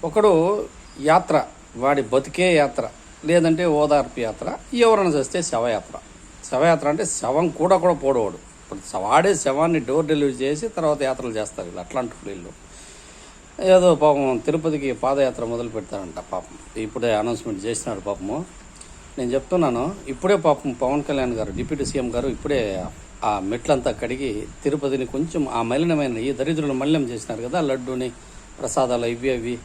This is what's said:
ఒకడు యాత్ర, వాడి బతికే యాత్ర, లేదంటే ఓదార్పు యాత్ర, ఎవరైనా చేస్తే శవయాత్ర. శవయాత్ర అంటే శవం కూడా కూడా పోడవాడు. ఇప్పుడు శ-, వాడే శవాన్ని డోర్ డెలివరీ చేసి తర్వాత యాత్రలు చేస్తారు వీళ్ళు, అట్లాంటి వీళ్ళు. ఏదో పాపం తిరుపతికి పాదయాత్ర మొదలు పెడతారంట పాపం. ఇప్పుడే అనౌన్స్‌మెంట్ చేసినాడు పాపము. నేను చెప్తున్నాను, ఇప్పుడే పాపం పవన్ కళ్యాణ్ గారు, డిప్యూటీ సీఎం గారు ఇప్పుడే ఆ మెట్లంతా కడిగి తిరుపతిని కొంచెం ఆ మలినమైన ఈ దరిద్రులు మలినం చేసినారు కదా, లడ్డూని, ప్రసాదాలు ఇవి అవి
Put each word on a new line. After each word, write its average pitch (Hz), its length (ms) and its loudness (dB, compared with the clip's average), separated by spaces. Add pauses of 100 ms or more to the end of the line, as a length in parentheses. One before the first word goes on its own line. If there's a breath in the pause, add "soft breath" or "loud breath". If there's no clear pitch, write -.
ఒకడు 202 280 6 (680)
యాత్ర, 160 360 4 (400)
వాడి 135 260 2
బతికే 135 520 0
యాత్ర, 135 340 2 (360)
లేదంటే 165 420 4
ఓదార్పు 147 540 2
యాత్ర, 113 260 -6 (280)
ఎవరైనా 220 360 6
చేస్తే 147 320 0
శవయాత్ర. 113 560 -2 (520)
శవయాత్ర 143 380 2
అంటే 156 160 0
శవం 151 440 0
కూడా 180 280 2
కూడా 175 180 4
పోడవాడు. 123 460 0 (220)
ఇప్పుడు 98 180 -14 (100)
శ-, 95 140 -4
వాడే 165 300 4
శవాన్ని 156 560 0
డోర్ 156 160 2
డెలివరీ 143 280 0
చేసి 147 340 -4
తర్వాత 151 340 0
యాత్రలు 127 300 -4
చేస్తారు 104 360 -6
వీళ్ళు, 90 120 -12
అట్లాంటి 117 480 -8
వీళ్ళు. 92 220 -12 (1300 loud breath)
ఏదో 180 180 8
పాపం 139 520 2
తిరుపతికి 151 460 -2
పాదయాత్ర 127 520 0
మొదలు 117 240 -4
పెడతారంట 95 500 -8 (140)
పాపం. - 260 -10 (280)
ఇప్పుడే 117 280 -2
అనౌన్స్‌మెంట్ 107 520 -4
చేసినాడు 110 340 -6
పాపము. 101 440 -6 (720 loud breath)
నేను 123 180 -2
చెప్తున్నాను, 123 500 2 (220)
ఇప్పుడే 185 300 2 (100)
పాపం 139 220 0 (120)
పవన్ 139 260 0
కళ్యాణ్ 127 320 -2
గారు, 101 120 -4
డిప్యూటీ 135 320 -4
సీఎం 123 300 -4
గారు 120 140 -2
ఇప్పుడే 131 340 -2 (640)
ఆ 107 120 0 (120)
మెట్లంతా 123 400 0 (100)
కడిగి 127 300 -4 (320)
తిరుపతిని 139 440 0
కొంచెం 156 420 -2
ఆ 117 140 -4
మలినమైన 139 560 0
ఈ 131 220 -2
దరిద్రులు 147 400 -2
మలినం 147 300 2
చేసినారు 113 360 -8
కదా, 151 120 -2 (100)
లడ్డూని, 127 400 -4 (500 loud breath)
ప్రసాదాలు 123 480 0
ఇవి 120 300 -2
అవి 117 180 -4 (100)